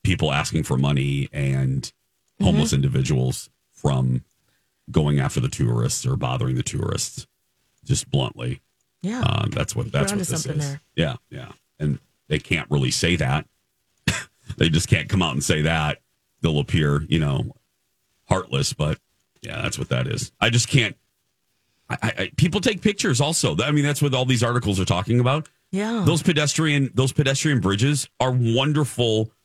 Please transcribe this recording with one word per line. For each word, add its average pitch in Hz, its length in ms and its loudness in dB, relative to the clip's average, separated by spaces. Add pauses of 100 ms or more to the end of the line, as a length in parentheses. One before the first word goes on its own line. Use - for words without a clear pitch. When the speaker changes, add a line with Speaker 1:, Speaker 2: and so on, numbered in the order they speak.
Speaker 1:
people 80 280 2
asking 73 320 0
for 65 140 0
money 69 560 0
and 67 580 -2 (500)
homeless - 280 4
Speaker 2:
Mm-hmm. - 60 0
Speaker 1:
individuals 67 760 0 (240)
from 65 500 0 (680)
going 73 300 2
after 67 220 0
the 64 80 0
tourists 58 560 -2
or 65 100 0
bothering 62 400 -2
the 62 80 -2
tourists, - 640 -6 (560)
just - 260 -2
bluntly. 64 520 -2 (400)
Speaker 2:
Yeah. 226 200 -4
Speaker 1:
Uh, - 300 0
that's - 240 -4
what, 117 120 -4
Speaker 2:
You're - 40 -10
Speaker 1:
that's 196 220 0
Speaker 2:
onto 202 80 -2
Speaker 1:
what 175 80 -4
this 156 140 -4
Speaker 2:
something 151 180 -4
Speaker 1:
is. 143 80 -6
Speaker 2:
there. 143 120 -12 (140)
Speaker 1:
Yeah, 73 200 -2 (140)
yeah. 64 220 -14 (280)
And 73 200 -2 (300)
they 73 100 0
can't - 320 -4
really 65 200 2
say 85 260 0
that. 73 280 0 (600)
<laughs> - 80 0 (420)
They 82 120 4
just 80 180 2
can't 76 220 0
come 92 120 2
out 78 120 2
and 69 100 -2
say 78 200 0
that. 78 380 0 (400)
They'll 78 180 2
appear, 73 500 2
you 80 100 2
know, 67 340 -2 (760)
heartless, 71 440 0
but 76 240 -2 (440)
yeah, - 200 -10
that's - 160 -6
what 67 120 -6
that 64 180 0
is. - 320 -6
I 113 100 2
just 117 200 2
can't. 113 260 2 (920)
I, - 120 -6
I, - 120 -4 (100)
I, - 140 -6
people 180 240 2
take - 200 -2
pictures 202 380 0
also. 143 420 0
I 143 100 0
mean, 147 120 2
that's 143 180 0
what 143 120 2
all 127 120 0
these 123 180 2
articles 117 360 0
are 90 60 0
talking 104 340 2
about. 135 300 0 (220)
Speaker 2:
Yeah. 214 340 -2
Speaker 1:
Those 165 180 4
pedestrian, 147 680 2
those 131 180 2
pedestrian 139 480 2
bridges 107 480 2 (140)
are 131 100 2
wonderful 123 1000 2 (140)